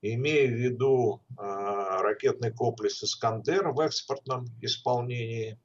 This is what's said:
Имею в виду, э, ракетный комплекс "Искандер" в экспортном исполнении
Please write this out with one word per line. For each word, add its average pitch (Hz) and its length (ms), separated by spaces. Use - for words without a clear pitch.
Имею 127 560
в - 20
виду, 123 720
э, - 120
ракетный 101 1080
комплекс 113 520
"Искандер" 117 640
в 139 120
экспортном 131 680
исполнении 117 1040